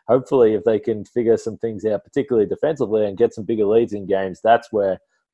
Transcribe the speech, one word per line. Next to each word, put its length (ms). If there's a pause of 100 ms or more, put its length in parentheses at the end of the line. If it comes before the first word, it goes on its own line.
hopefully, 460
if 100
they 160
can 260
figure 320
some 200
things 280
out, 180
particularly 440
defensively, 580
and 120
get 160
some 120
bigger 200
leads 280
in 120
games, 380
that's 280
where 280 (340)